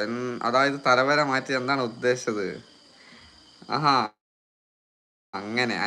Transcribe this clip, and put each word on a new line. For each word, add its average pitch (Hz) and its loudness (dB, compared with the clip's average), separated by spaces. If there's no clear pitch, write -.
എൻ-, 120 -6
അതായത് 135 2
തലവര 135 4
മാറ്റി 131 -2
എന്താണ് 131 -2
ഉദ്ദേശിച്ചത്? 120 -2
ആഹാ, 147 4
അങ്ങനെ. 113 -2